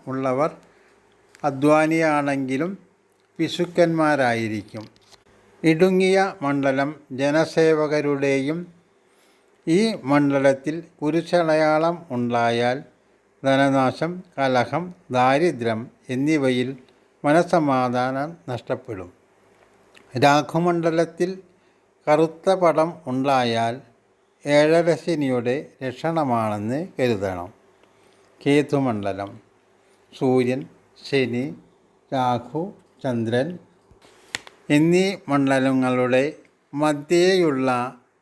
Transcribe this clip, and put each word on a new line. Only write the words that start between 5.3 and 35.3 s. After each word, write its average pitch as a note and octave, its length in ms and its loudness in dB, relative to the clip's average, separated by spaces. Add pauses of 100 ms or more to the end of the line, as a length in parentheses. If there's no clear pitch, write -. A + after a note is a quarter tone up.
ഇടുങ്ങിയ F#3 800 2
മണ്ഡലം C#3 520 -2 (180)
ജനസേവകരുടെയും D3 1500 0 (1000)
ഈ G3+ 280 2 (100)
മണ്ഡലത്തിൽ C#3 800 2 (140)
കുരിശടയാളം D#3+ 1160 0
ഉണ്ടായാൽ A#2+ 720 0 (600)
ധനനാശം, C3+ 880 0
കലഹം, C3+ 640 -2 (160)
ദാരിദ്ര്യം B2+ 800 0 (180)
എന്നിവയിൽ C3 680 0 (480)
മനസ്സമാധാനം C#3 1120 0 (120)
നഷ്ടപ്പെടും. A#2 640 -8 (1080)
രാഹുമണ്ഡലത്തിൽ E3 1200 0 (680)
കറുത്ത D#3+ 480 2
പടം E3 400 2 (120)
ഉണ്ടായാൽ B2 760 -2 (640)
ഏഴരശനിയുടെ D3+ 1200 2 (160)
ലക്ഷണമാണെന്ന് B2 1040 -2
കരുതണം. G2 640 -4 (880)
കേതുമണ്ഡലം A#2 1000 -2 (720)
സൂര്യൻ, B2+ 560 0 (360)
ശനി, B2+ 500 -2 (580)
രാഹു, B2+ 640 -4 (280)
ചന്ദ്രൻ B2 560 -2 (1120)
എന്നീ F3 460 2 (120)
മണ്ഡലങ്ങളുടെ C3 1080 2 (380)